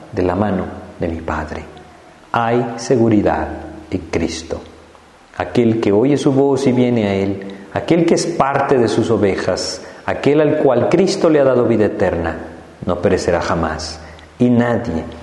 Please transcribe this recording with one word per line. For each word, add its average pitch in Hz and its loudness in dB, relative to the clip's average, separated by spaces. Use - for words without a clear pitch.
de 101 -2
la 90 0
mano 95 0
de 87 -2
mi 82 -6
Padre". 78 -6
Hay 120 0
seguridad 101 2
en 95 -4
Cristo. - -6
Aquel 113 0
que 101 2
oye 135 4
su 139 2
voz 135 2
y 123 4
viene 120 2
a 98 0
Él, 98 -2
aquel 165 2
que - 4
es - 0
parte 139 0
de 113 4
sus 113 0
ovejas, 98 0
aquel 135 2
al 151 2
cual 123 2
Cristo - 2
le 151 6
ha 135 4
dado 123 4
vida 107 4
eterna, 85 -2
no 87 -2
perecerá 90 2
jamás. 80 -4
Y 123 4
nadie, 113 0